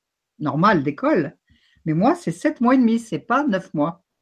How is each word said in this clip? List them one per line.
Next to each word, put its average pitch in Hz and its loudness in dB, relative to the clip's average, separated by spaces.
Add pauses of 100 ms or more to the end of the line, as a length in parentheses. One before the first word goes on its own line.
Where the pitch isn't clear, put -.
(380)
normal 151 0
d'école, 160 -2 (480)
mais 156 -2
moi, 220 2
c'est 214 -6
sept 302 -4
mois 247 2
et 269 4
demi, 226 2
c'est - -8
pas 254 -2
neuf 190 -4
mois. 160 -4 (180)